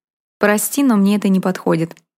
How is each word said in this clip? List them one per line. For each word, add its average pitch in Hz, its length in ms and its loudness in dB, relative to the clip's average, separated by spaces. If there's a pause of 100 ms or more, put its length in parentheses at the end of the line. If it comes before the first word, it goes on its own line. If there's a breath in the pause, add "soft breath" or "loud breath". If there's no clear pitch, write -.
(400)
«Прости, 214 440 0
но 247 120 2
мне 202 200 2
это 202 140 0
не 190 100 2
подходит». 175 560 -4 (220)